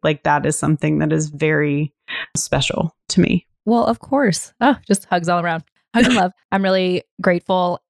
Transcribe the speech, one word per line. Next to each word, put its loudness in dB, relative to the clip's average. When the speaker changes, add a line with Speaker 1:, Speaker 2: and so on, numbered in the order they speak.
Speaker 1:
like, -2
that 0
is -2
something 0
that 0
is -2
very -2
special -2
to 2
me. 0
Speaker 2:
Well, 2
of -2
course. -2
Oh, 2
just 0
hugs -2
all 2
around. -4
Hugs 4
and 2
Speaker 1:
<laughs> -
Speaker 2:
love. 0
I'm 0
really 0
grateful. 0